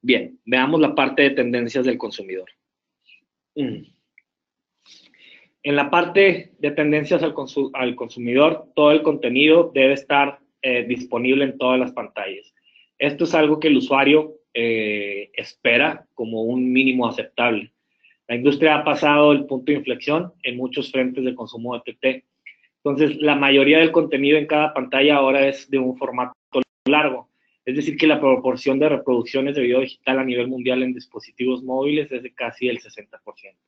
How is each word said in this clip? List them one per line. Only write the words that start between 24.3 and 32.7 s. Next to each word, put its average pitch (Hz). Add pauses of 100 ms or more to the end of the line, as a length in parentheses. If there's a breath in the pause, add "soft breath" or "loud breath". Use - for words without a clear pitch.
en 143
cada 151
pantalla 139
ahora 139
es 135
de 135
un 127
formato 123 (540)
largo. 139 (360)
Es 131
decir, 151
que 160
la 151
proporción 131
de 151
reproducciones 135
de 143
video 123
digital 131
a 135
nivel 123
mundial 127
en 127
dispositivos 127
móviles 139
es 123
de 127
casi 123
el 117